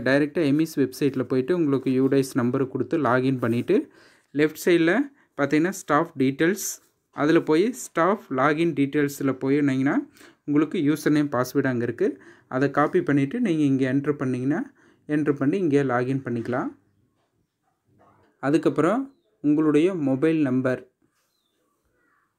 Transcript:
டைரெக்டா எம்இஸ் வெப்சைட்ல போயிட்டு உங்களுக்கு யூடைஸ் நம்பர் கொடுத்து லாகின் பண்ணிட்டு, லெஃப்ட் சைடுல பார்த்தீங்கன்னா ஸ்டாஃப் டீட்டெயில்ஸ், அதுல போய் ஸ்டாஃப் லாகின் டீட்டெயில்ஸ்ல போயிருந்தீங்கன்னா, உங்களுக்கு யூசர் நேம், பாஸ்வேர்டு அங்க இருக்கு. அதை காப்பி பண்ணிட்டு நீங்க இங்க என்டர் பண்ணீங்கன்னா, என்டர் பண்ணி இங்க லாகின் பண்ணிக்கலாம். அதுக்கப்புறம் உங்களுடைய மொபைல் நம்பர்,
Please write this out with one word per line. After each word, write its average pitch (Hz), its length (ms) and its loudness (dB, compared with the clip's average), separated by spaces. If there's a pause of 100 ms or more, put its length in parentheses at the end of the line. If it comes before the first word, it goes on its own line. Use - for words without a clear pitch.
டைரெக்டா 143 420 0
எம்இஸ் 151 340 0
வெப்சைட்ல 131 460 0
போயிட்டு 131 300 -2
உங்களுக்கு 139 380 0
யூடைஸ் 135 440 2
நம்பர் 127 320 0
கொடுத்து 135 320 -4
லாகின் 127 400 2
பண்ணிட்டு, 120 360 0 (600)
லெஃப்ட் 151 260 0
சைடுல 170 300 2 (440)
பார்த்தீங்கன்னா 151 380 0
ஸ்டாஃப் 156 440 -2
டீட்டெயில்ஸ், 160 500 0 (480)
அதுல 156 260 2
போய் 156 240 2 (120)
ஸ்டாஃப் 185 540 -2
லாகின் 151 440 0
டீட்டெயில்ஸ்ல 143 600 -2
போயிருந்தீங்கன்னா, 135 580 0 (460)
உங்களுக்கு 151 380 0
யூசர் 151 340 0
நேம், 147 180 0
பாஸ்வேர்டு 131 380 0
அங்க 120 160 -2
இருக்கு. 120 220 -2 (440)
அதை 131 200 0
காப்பி 151 300 2
பண்ணிட்டு 139 380 0
நீங்க 170 240 0
இங்க 135 240 2
என்டர் 139 300 -2
பண்ணீங்கன்னா, 131 440 -2 (480)
என்டர் 151 280 0
பண்ணி 143 200 0
இங்க 143 260 2
லாகின் 127 400 -2
பண்ணிக்கலாம். 123 460 -4 (1700)
அதுக்கப்புறம் 160 580 2 (420)
உங்களுடைய 151 440 4 (140)
மொபைல் 143 400 2
நம்பர், 127 400 0 (1600)